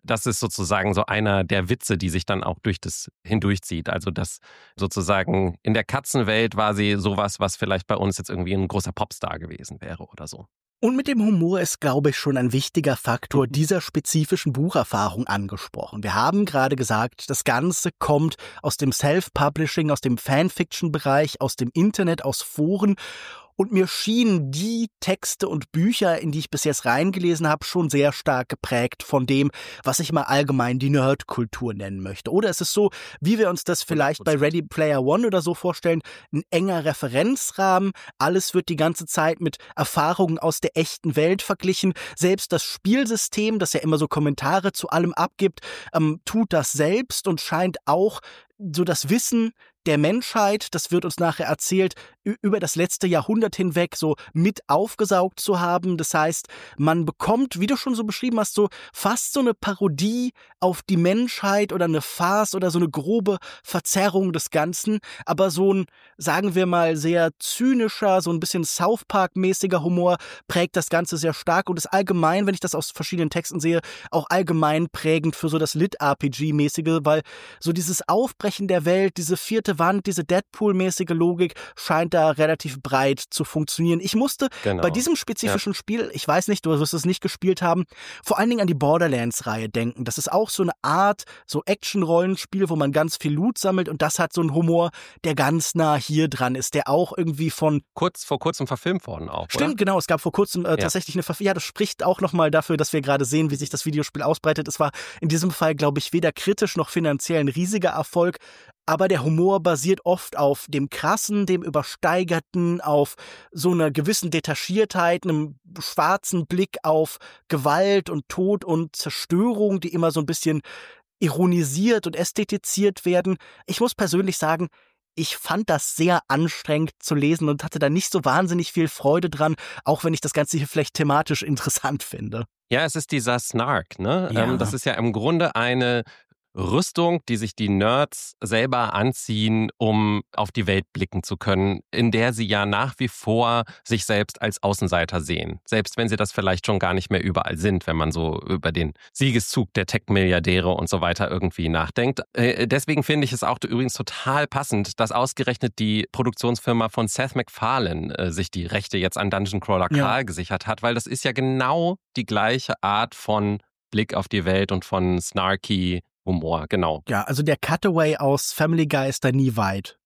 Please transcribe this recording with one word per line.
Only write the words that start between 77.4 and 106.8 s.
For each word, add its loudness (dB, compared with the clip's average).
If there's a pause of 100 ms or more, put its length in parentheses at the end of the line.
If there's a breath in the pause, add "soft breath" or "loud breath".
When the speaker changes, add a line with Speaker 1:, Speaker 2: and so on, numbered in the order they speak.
Speaker 2:
so 0
dieses -2
Aufbrechen 0
der 2
Welt, 2
diese -2
vierte -2
Wand, 2
diese -2
Deadpool-mäßige 0
Logik 2 (220 loud breath)
scheint 0
da 6
relativ 0
breit 2
zu -4
funktionieren. 0
Ich -4
musste 0 (160 loud breath)
Speaker 1:
Genau. 0
Speaker 2:
bei 2
diesem 0
spezifischen -2
Speaker 1:
Ja. -6
Speaker 2:
Spiel, -4
ich -6
weiß 2
nicht, 0
du 2
wirst 0
es -4
nicht 2
gespielt 0
haben, 2 (400 loud breath)
vor 0
allen 4
Dingen 2
an 4
die 2
Borderlands-Reihe 0
denken. -2
Das -4
ist -4
auch 2
so -2
eine 2 (100)
Art, 2 (200 loud breath)
so -4
Action-Rollenspiel, 0
wo 0
man 2
ganz 0
viel -2
Loot 0
sammelt 0
und -4
das 0
hat 0
so 0
einen 2
Humor, 4 (340 loud breath)
der 0
ganz 0
nah 4
hier 0
dran -2
ist, -6
der 0
auch 2
irgendwie -2
von 0 (120)
Speaker 1:
Kurz, -4
vor -2
kurzem -2
verfilmt -2
worden -10
auch, -6
Speaker 2:
Stimmt, 0
Speaker 1:
oder? -4
Speaker 2:
genau, 2
es 0
gab 0
vor -2
kurzem, 0
äh, 0
Speaker 1:
Ja. 2
Speaker 2:
tatsächlich -2
eine 0
Verf-, -6
ja, 2
das -4
spricht -4
auch 2
nochmal 2
dafür, 2
dass 0
wir 2
gerade 2
sehen, 2
wie -2
sich -8
das -6
Videospiel -2
ausbreitet. 0
Es -8
war 2 (300 loud breath)
in 0
diesem 2
Fall, 2
glaube 2
ich, -4
weder 2
kritisch 0
noch -2